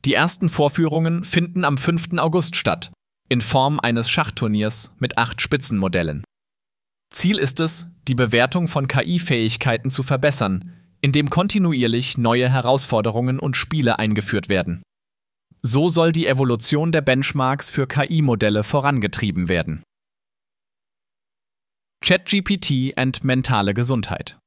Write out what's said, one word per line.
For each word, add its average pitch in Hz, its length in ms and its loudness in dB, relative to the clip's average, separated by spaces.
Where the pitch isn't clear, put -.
Die 135 80 2
ersten 165 340 2
Vorführungen 160 760 0
finden 175 420 -2
am 143 140 2
fünften 170 400 -2
August 165 360 0
statt, - 360 -2
in 123 100 2
Form 139 400 0
eines 117 300 0
Schachturniers 107 880 -2
mit - 180 -4
acht 117 240 -2
Spitzenmodellen. 92 840 -2
Ziel 175 280 0
ist 135 220 -2
es, - 260 -6
die 127 80 0
Bewertung 127 520 2
von 139 200 -2
K-I-Fähigkeiten 127 1000 0
zu 131 140 -4
verbessern, 127 680 -2
indem 139 300 2
kontinuierlich 147 880 0
neue 123 320 2
Herausforderungen 127 920 0
und 135 160 -2
Spiele 135 420 0
eingeführt 107 520 0
werden. 90 340 0
So 139 260 2
soll 170 240 4
die 165 160 0
Evolution 135 640 0
der 160 100 2
Benchmarks 135 680 0
für 135 180 -2
K-I-Modelle 120 760 2
vorangetrieben 104 840 0
werden. 78 340 -2
Chat 180 220 2
G 196 160 0
P 196 160 0
T 135 400 -2
and 127 260 -2
mentale 127 500 2
Gesundheit. 120 720 -4